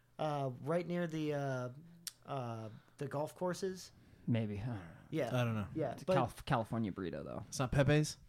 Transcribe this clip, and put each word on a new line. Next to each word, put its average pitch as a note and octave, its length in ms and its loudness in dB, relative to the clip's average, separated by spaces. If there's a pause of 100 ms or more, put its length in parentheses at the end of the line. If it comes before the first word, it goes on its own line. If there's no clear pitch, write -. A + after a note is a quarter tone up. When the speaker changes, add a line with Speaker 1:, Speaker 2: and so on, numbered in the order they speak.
(200)
Speaker 1:
uh, D3 300 0 (140)
right E3 240 2
near F3 200 0
the, D#3 260 0
uh, C3 360 0 (580)
uh, A#2 420 -4 (280)
the D3 100 -4
golf D3 280 -4
courses. F#3 560 -4 (360)
Speaker 2:
Maybe. A2+ 360 0
I - 40 -4
don't A#2+ 80 -2
know. F#2 60 -6 (300)
Speaker 1:
Yeah. D3 220 0
Speaker 3:
I B2 100 4
don't A2+ 120 2
know. G#2 100 0 (100)
Speaker 1:
Yeah, D3 160 0
Speaker 2:
It's - 120 -10
a - 20 -12
Speaker 1:
but D#3 100 4
Speaker 2:
Calif-, B2 300 2
California A#2 460 2
burrito, D#2+ 340 -4
though. A#1+ 240 -6
Speaker 3:
It's - 100 -4
not A2+ 120 0
Pepe's? D3 460 6 (120)